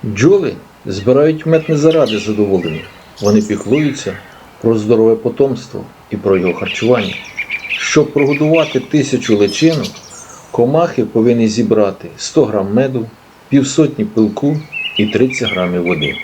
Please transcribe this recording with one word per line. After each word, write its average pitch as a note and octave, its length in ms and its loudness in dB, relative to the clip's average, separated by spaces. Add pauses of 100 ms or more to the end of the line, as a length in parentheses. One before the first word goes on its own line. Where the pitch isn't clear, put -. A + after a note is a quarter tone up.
Бджоли C3+ 500 2 (320)
збирають C#3 600 2
мед D#3+ 220 2
не D#3+ 100 0
заради D3 420 2
задоволення. G2 640 -2 (400)
Вони G#2 200 4
піклуються B2+ 760 -2 (440)
про A2+ 160 2
здорове A2 380 4
потомство A#2 720 -2 (260)
і G#2+ 60 -6
про G2 200 2
його F2+ 160 0
харчування. G#2+ 640 -2 (640)
Щоб - 340 0
прогодувати D3 680 0
тисячу B2+ 580 0
личинок, B2+ 500 0 (640)
комахи C#3+ 520 0
повинні A#2 440 2
зібрати G#2 600 0 (100)
сто - 280 0
грам G#2 280 -4
меду, B2+ 340 -2 (420)
півсотні C3+ 560 2
пилку A2+ 520 0 (400)
і - 80 0
тридцять B2 460 -2
грамів F2+ 320 -2
води. E2+ 400 -2